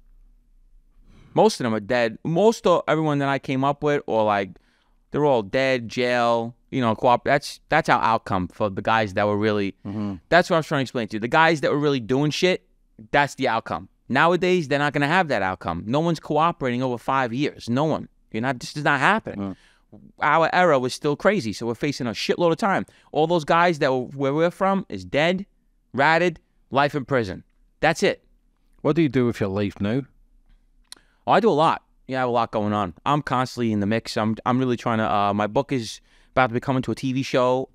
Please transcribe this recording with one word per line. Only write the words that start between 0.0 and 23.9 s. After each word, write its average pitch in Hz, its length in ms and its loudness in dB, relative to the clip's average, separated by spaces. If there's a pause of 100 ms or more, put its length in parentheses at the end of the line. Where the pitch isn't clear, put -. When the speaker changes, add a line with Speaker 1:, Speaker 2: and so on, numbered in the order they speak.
Speaker 1:
Most 202 260 4
of 131 40 -4
them 113 100 0
are 110 60 -2
dead. 117 440 0
Most 208 420 2
of 175 220 4
everyone 151 300 2
that 139 100 -2
I 139 100 0
came 135 260 -2
up 143 180 -2
with, 147 240 0
or, 110 180 2
like, 101 260 0 (600)
they're 143 140 0
all 127 180 4
dead, 131 460 0
jail, 120 680 0 (160)
you 135 100 -2
know, 113 160 2
coop-, 123 280 2
that's, - 440 0
that's 156 200 0
our 131 140 4
outcome 101 460 0
for 107 220 -2
the 98 120 -8
guys 110 320 0
that 104 120 0
were 104 100 0
really, 104 360 0 (140)
Speaker 2:
Mm-hmm. 101 280 -6 (140)
Speaker 1:
that's 175 220 4
what 175 60 2
I - 40 4
was 147 60 -4
trying 147 140 -2
to - 20 0
explain 117 260 -4
to 110 80 -8
you. 104 40 -6
The 117 80 -4
guys 160 320 4
that 131 100 0
were 135 80 0
really 143 220 0
doing 131 300 0
shit, 180 360 0 (460)
that's 143 240 2
the 127 120 -2
outcome. 107 400 -4 (200)
Nowadays, 170 600 2
they're 139 100 0
not 147 160 -2
gonna 143 120 0
have 170 220 0
that 110 140 -2
outcome. 92 440 -4
No 135 140 0
one's 170 200 -2
cooperating 147 600 -2
over 123 160 -4
five 131 340 -2
years. 123 360 -6
No 127 160 0
one. 113 240 -2 (240)
You're 110 100 -4
not, 127 160 -2
this - 140 -14
does 147 120 -6
not 143 160 2
happen. 170 380 0
Speaker 2:
Mm. 98 180 -8 (640)
Speaker 1:
Our 156 320 2
era 170 260 4
was 123 160 -2
still 147 220 -2
crazy, 170 360 0
so 113 140 -8
we're 117 80 -2
facing 135 320 -4
a 113 40 -4
shitload 170 420 0
of 165 60 -4
time. 185 260 0 (280)
All 151 140 0
those 165 180 0
guys 170 340 2
that 139 140 2